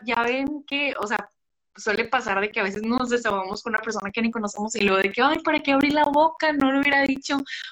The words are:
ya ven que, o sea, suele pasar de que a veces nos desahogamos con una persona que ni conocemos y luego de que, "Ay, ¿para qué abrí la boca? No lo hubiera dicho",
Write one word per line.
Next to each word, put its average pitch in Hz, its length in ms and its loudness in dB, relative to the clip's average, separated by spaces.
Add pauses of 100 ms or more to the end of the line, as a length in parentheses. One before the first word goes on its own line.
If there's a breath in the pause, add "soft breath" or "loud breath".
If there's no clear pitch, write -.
ya 233 160 0
ven 269 440 -2
que, 277 340 -2
o 208 60 -4
sea, 208 240 -4 (460)
suele 226 300 -2
pasar 226 340 0
de 208 100 -2
que 233 100 -4
a 202 40 0
veces 202 180 -4
nos 240 280 0
desahogamos 208 520 -2
con 240 120 -4
una 220 80 -2
persona 208 300 -6
que 233 100 -4
ni 226 80 0
conocemos 214 460 -6
y 202 60 0
luego 190 200 4
de 196 100 0
que, 240 100 0
"Ay, 302 220 4
¿para 311 180 0
qué 277 100 2
abrí 277 180 4
la 294 140 4
boca? 311 480 2
No 277 200 2
lo 277 80 2
hubiera 277 220 4
dicho", 277 360 0 (340 loud breath)